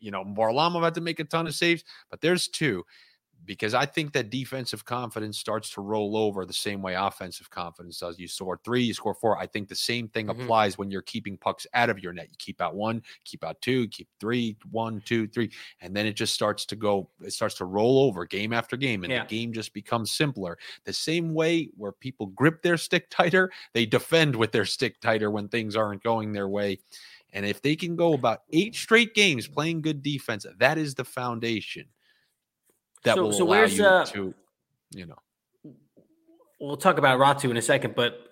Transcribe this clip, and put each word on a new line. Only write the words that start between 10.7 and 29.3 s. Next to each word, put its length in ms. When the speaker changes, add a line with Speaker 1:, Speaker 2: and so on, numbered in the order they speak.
Speaker 1:
when 120
you're 120
keeping 340
pucks 380
out 160
of 80
your 140
net. 180
You 80
keep 220
out 160
one, 260
keep 180
out 180
two, 280
keep 200
three, 360
one, 340
two, 240
three, 220
and 160
then 100
it 80
just 200
starts 320
to 100
go, 340
it 120
starts 240
to 80
roll 400
over 200
game 280
after 240
game, 280
and 80
Speaker 2:
Yeah. 120
Speaker 1:
the 40
game 240
just 220
becomes 380
simpler. 460
The 80
same 420
way 420
where 160
people 340
grip 360
their 140
stick 340
tighter, 400
they 140
defend 500
with 160
their 140
stick 340
tighter 300
when 180
things 260
aren't 280
going 300
their 160
way. 300
And 120
if 160
they 140
can 200
go 160
about 300
eight 220
straight 400
games 340